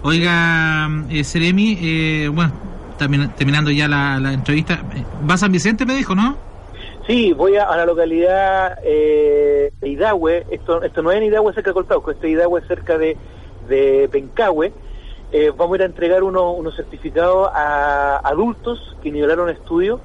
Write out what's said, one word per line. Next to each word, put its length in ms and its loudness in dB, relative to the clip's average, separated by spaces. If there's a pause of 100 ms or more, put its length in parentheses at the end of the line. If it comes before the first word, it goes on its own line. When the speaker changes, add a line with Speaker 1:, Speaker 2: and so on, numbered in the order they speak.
Speaker 1:
Oiga, 840 2 (220)
eh, 140 -2
Seremi, 580 2
eh, 500 0
bueno, 200 2 (480)
termina-, 360 0
terminando 360 0
ya 160 0
la, 320 0
la 140 -2
entrevista, 420 0 (200)
eh, 80 -6 (240)
¿va 60 4
a 40 2
San 140 2
Vicente, 340 2
me 100 0
dijo, 180 -2
no? 240 2 (720)
Speaker 2:
Sí, 260 4
voy 220 4
a, 80 4
a 120 0
la 120 2
localidad, 960 2
eh, 1000 2
de 80 -4
Idahue. 640 0
Esto, 320 -2
esto 180 -4
no 80 0
es 80 4
en 60 0
Idahue, 320 2
cerca 160 -2
de 20 -2
Colpauco, 380 0
esto 160 -6
es 60 0
Idahue, 340 2
cerca 320 -2
de, 180 0 (500)
de 440 4
Pencahue. 600 0 (600)
Eh, 260 2
vamos 160 2
a 40 0
ir 40 2
a 40 4
entregar 360 2
uno, 300 0
unos 240 -6
certificados 760 0
a 720 0
adultos 800 -4
que 100 -6
nivelaron 380 0
estudios 560 -2